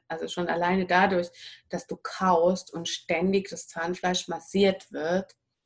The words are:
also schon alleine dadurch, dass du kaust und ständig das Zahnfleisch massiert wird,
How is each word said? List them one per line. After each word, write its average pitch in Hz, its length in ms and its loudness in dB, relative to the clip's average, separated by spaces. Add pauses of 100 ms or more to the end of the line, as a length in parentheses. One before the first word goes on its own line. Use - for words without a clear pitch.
also 165 200 -6
schon 175 200 -4
alleine 175 380 0
dadurch, 180 440 2 (400)
dass 175 160 -8
du 185 100 -8
kaust 185 760 2
und 170 140 -6
ständig 190 600 0
das - 200 -14
Zahnfleisch 180 600 -4
massiert 190 640 0
wird, 170 420 -2 (320)